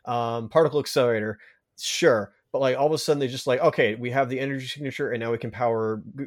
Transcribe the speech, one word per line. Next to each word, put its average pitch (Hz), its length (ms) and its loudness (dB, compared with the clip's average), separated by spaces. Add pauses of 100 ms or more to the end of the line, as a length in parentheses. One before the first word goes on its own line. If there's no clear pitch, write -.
Um, 117 440 -4
particle 151 300 4
accelerator. 113 580 0 (400)
Sure. 117 560 2 (180)
But, 127 80 0
like, 131 180 2
all 143 100 4
of 156 40 0
a 156 60 0
sudden 147 220 0
they 139 80 0
just, 127 180 -8
like, 131 160 2
"Okay, 135 340 4
we 120 140 -6
have 131 180 2
the 131 120 -4
energy 135 260 -6
signature 135 460 -6
and 117 100 -4
now 117 100 -2
we 117 60 0
can 113 140 -6
power 110 500 0 (160)
G-, 139 100 -8